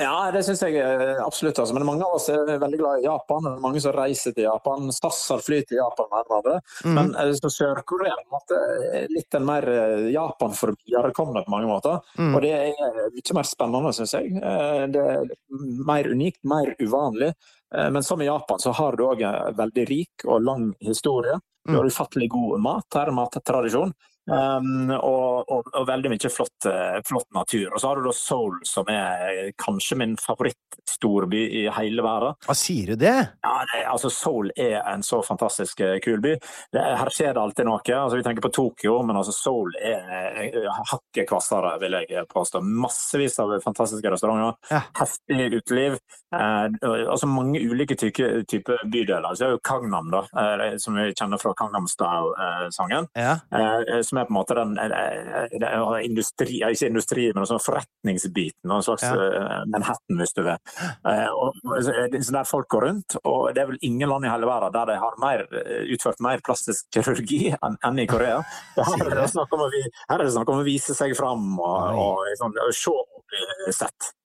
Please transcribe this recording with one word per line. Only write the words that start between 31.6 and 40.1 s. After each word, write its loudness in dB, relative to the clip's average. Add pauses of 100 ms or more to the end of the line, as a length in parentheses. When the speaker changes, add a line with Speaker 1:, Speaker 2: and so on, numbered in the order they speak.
Speaker 1:
i 0
hele -2
verden. 0 (100)
Speaker 2:
Hva 0
sier 0
du 0
det? 6 (320)
Speaker 1:
Ja, 2 (200)
det, -2
altså, 0
Seoul 0
er 2
en -4
så 0
fantastisk, -2
eh, 2
kul 0
by. 2 (380)
Det, 2
her 0
skjer 0
det 2
alltid 0
noe. 2
Altså, 0
vi -2
tenker -2
på 0
Tokyo, 2
men 0
altså, 0
Seoul -2 (100)
er, -4